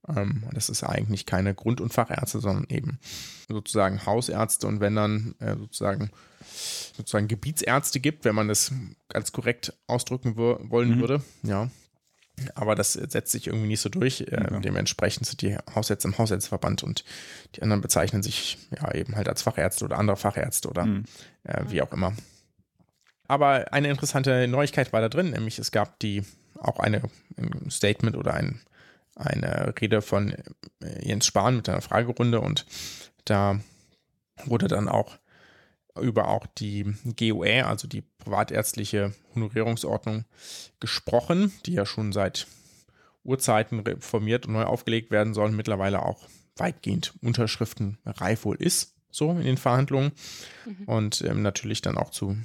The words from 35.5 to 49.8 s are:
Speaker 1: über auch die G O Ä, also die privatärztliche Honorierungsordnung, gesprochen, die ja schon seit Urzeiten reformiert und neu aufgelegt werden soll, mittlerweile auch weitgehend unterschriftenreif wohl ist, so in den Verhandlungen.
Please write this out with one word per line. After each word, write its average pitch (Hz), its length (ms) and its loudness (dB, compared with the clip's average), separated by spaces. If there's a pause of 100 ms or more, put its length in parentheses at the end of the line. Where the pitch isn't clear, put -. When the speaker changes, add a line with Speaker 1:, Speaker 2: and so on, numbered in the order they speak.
Speaker 1:
über 110 280 2
auch - 180 0
die 101 480 -4 (220)
G 113 160 2
O 90 120 0
Ä, 117 180 4
also 107 240 -2
die - 160 -8 (160)
privatärztliche 104 960 -2 (240)
Honorierungsordnung, 110 880 -2 (560)
gesprochen, 170 720 2 (140)
die 175 80 -4
ja 101 120 2
schon 107 260 -2
seit 95 360 0 (760)
Urzeiten 113 580 2
reformiert 107 640 -2
und 110 80 -2
neu 110 100 2
aufgelegt 113 480 0
werden 107 220 4
soll, 107 180 2
mittlerweile 101 500 0
auch - 240 -4 (300)
weitgehend - 680 -2
unterschriftenreif 110 1200 -2
wohl 104 120 0
ist, - 380 0 (160)
so 151 220 0
in 170 120 0
den 131 120 2
Verhandlungen. 135 560 2 (520)